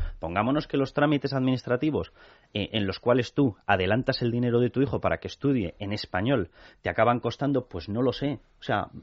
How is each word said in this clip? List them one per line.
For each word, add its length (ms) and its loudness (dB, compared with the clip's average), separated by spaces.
pongámonos 480 0
que 100 -2
los 160 -2
trámites 400 2
administrativos, 800 0
eh, 180 -2
en 160 0
los 120 -4
cuales 340 2
tú 220 2
adelantas 540 2
el 100 0
dinero 280 2
de 100 2
tu 120 -2
hijo 200 -2
para 160 0
que 100 -10
estudie 520 -2
en 120 -6
español, 580 -2
te 80 -4
acaban 300 2
costando, 480 -2
pues 220 -10
no 120 -2
lo 120 0
sé, 260 -6
o 40 -20
sea, 240 -2